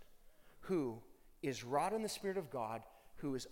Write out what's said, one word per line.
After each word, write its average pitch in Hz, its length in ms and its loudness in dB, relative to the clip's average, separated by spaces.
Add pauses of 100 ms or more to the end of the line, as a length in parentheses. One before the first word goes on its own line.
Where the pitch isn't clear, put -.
(600)
who 135 380 2 (440)
is 123 200 0
wrought 143 300 4
in 220 100 2
the 208 60 0
Spirit 196 300 -2
of 147 120 -2
God, 113 320 -2 (340)
who 143 180 0
is 123 180 -2